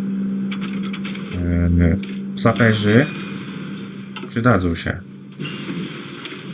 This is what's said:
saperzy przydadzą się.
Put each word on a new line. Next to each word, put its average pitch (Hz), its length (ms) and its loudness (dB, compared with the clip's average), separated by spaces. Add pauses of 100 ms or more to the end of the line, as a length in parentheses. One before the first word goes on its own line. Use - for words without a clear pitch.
(2250)
saperzy 110 720 6 (1200)
przydadzą 98 460 4
się. - 260 -4 (1500)